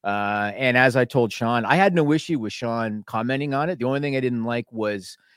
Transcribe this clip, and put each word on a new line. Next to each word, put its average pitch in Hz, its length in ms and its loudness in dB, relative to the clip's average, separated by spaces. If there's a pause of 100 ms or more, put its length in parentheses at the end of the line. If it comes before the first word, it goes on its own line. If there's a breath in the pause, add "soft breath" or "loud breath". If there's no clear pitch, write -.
Uh, 104 520 -2
and 127 220 2
as 127 180 6
I 127 100 4
told 117 280 0
Sean, 117 320 0
I 135 120 4
had 190 180 4
no 147 160 4
issue 156 260 0
with 107 160 -4
Sean 113 540 -4
commenting 135 480 -2
on 156 160 -2
it. 160 80 -6
The 120 60 -2
only 139 160 0
thing 143 140 -2
I 131 40 0
didn't 123 260 -2
like 120 260 -4
was 104 460 -6 (200)